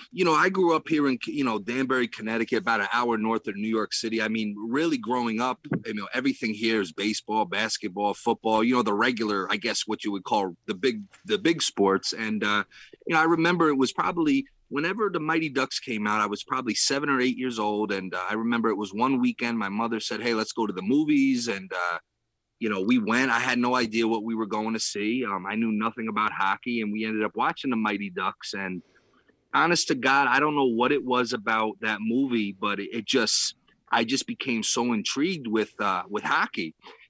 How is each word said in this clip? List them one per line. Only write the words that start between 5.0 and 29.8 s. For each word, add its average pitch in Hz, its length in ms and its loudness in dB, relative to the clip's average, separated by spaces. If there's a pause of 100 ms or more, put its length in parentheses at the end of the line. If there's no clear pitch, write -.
up, 127 200 -2 (260)
you 107 80 -6
know, 101 180 -6
everything 127 420 -2
here 113 260 2
is 95 100 -2
baseball, 107 540 -2
basketball, 101 680 -2
football, 110 500 2
you 123 100 4
know, 123 80 4
the 110 100 2
regular, 107 600 0
I 110 40 0
guess, 104 300 -4
what 107 160 -4
you 104 80 -2
would 98 140 -6
call 98 320 -2 (100)
the 107 80 -4
big, 110 280 0 (220)
the 101 140 0
big 160 240 2
sports. 95 500 2
And, 110 300 -4
uh, 104 220 2 (420)
you 170 80 0
know, 160 60 6
I 160 60 4
remember 165 420 4
it 139 100 2
was 131 140 2
probably 165 540 0 (240)
whenever 190 380 -2
the 175 120 -2
Mighty 160 300 0
Ducks 135 280 -2
came 107 260 -4
out, 107 160 2
I 104 60 2
was 104 160 -4
probably 127 320 -2
seven 143 340 0
or 135 120 4
eight 127 160 4
years 123 240 -2
old. 104 320 2
And, 95 200 -4
uh, 92 160 -2
I 107 60 -2
remember 113 360 2
it 98 60 2
was 101 160 -6
one 123 280 2
weekend, 120 360 0
my 101 120 -2
mother 113 320 -2
said, 107 200 -6
"Hey, 117 140 0
let's 110 160 -2
go 110 160 0
to 101 60 -4
the 90 100 -6
movies." 135 640 2
And, 95 260 -6
uh, 87 260 -2 (600)
you 113 100 -2
know, 98 120 0
we 120 180 4
went. 117 320 2
I 117 80 2
had 123 220 0
no 123 160 2
idea 113 320 2
what 110 160 -2
we 113 100 -4
were 110 120 -2
going 110 280 -2
to 107 60 -2
see. 110 440 -2
Um, 98 220 -4
I 101 80 -4
knew 113 160 0
nothing 113 380 -2
about 104 240 0
hockey, 101 480 -2
and 104 100 -4
we 110 140 -4
ended 110 180 -2
up 104 140 -2
watching 139 340 -2
the 117 60 0
Mighty 104 340 -2
Ducks. 92 440 -6
And 92 280 -6 (720)
honest 165 360 2